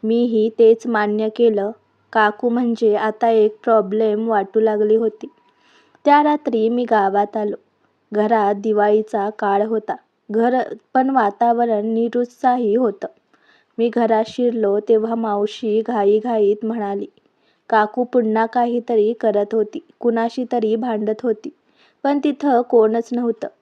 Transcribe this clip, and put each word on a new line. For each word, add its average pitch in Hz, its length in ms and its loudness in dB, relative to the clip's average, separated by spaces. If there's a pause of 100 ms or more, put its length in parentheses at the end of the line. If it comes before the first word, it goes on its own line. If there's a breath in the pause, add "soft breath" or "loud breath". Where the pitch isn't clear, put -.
मीही 226 560 0
तेच 226 280 4
मान्य 214 420 -2
केलं. 214 420 0 (420)
काकू 214 360 0
म्हणजे 233 480 0
आता 214 320 -2
एक 220 360 2
प्रॉब्लेम 214 640 0
वाटू 208 320 0
लागली 214 360 2
होती. 226 300 -4 (800 soft breath)
त्या 294 180 4
रात्री 294 460 0
मी 240 160 -2
गावात 208 520 0
आलो. 208 200 -4 (560)
घरात 208 420 2
दिवाळीचा 208 760 0
काळ 202 320 -2
होता, 220 340 -4 (340)
घर 233 280 0 (360)
पण 262 160 2
वातावरण 233 760 0
निरुत्साही 233 880 -2
होतं. 226 340 -2 (680 soft breath)
मी 233 100 0
घरात 226 380 2
शिरलो 220 540 0
तेव्हा 220 340 0
मावशी 214 720 -2
घाईघाईत 214 800 0
म्हणाली, 208 420 -6 (640)
"काकू 214 340 2
पुन्हा 226 420 0
काहीतरी 233 680 0
करत 208 420 -2
होती, 214 240 -2 (220)
कुणाशी 233 520 -2
तरी 226 240 0
भांडत 214 460 -4
होती, 226 260 -4 (540 soft breath)
पण 285 220 0
तिथं 277 380 0
कोणच 233 500 2
नव्हतं." 240 360 -4 (140)